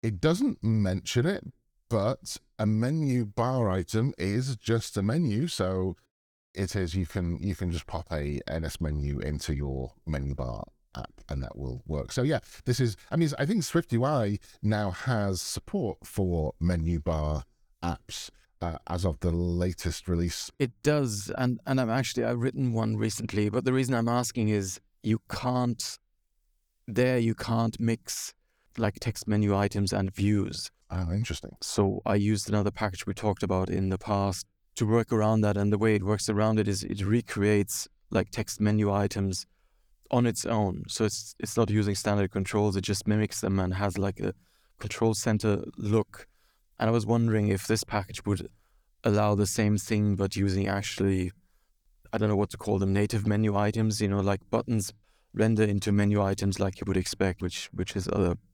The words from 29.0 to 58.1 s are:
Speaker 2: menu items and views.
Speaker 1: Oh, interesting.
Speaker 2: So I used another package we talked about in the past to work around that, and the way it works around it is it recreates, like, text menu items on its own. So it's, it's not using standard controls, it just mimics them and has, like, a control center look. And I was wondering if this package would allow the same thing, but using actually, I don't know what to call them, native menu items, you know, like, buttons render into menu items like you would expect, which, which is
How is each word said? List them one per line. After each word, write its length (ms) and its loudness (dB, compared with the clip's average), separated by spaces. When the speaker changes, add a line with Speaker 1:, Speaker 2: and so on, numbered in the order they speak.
Speaker 2:
menu 280 4
items 360 2
and 200 0
views. 580 0
Speaker 1:
Oh, 220 -2
interesting. 480 -4
Speaker 2:
So 460 0
I 100 0
used 320 2
another 220 0
package 360 -6
we 80 -4
talked 280 -2
about 260 0
in 220 0
the 80 -2
past 480 -2
to 100 0
work 260 2
around 300 4
that, 140 2
and 160 2
the 60 2
way 160 4
it 80 2
works 260 -2
around 300 2
it 80 2
is 160 -2
it 200 -4
recreates, 840 2
like, 200 0
text 300 -6
menu 320 4
items 540 -2
on 160 4
its 180 -2
own. 440 0
So 160 -2
it's, 340 -4
it's 180 -6
not 140 2
using 240 2
standard 380 0
controls, 420 0
it 80 0
just 240 -2
mimics 360 0
them 180 2
and 140 0
has, 220 -2
like, 220 0
a 140 -2
control 340 0
center 480 0
look. 500 0
And 120 2
I 20 2
was 140 2
wondering 420 4
if 180 0
this 180 2
package 420 -4
would 240 -2
allow 320 4
the 120 4
same 320 2
thing, 360 2
but 220 -2
using 320 2
actually, 640 0
I 60 -2
don't 100 2
know 80 2
what 140 0
to 80 -14
call 200 0
them, 140 2
native 340 0
menu 300 2
items, 420 2
you 100 0
know, 120 2
like, 300 0
buttons 420 0
render 300 4
into 280 2
menu 320 4
items 380 0
like 180 0
you 80 -6
would 120 2
expect, 420 -2
which, 320 -6
which 240 -4
is 160 -2